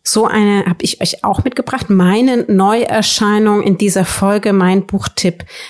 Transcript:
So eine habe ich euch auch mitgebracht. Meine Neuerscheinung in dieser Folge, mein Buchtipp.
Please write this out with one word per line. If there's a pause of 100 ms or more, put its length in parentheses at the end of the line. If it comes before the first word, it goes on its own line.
So
eine
habe
ich
euch
auch
mitgebracht.
Meine
Neuerscheinung
in
dieser
Folge,
mein
Buchtipp. (260)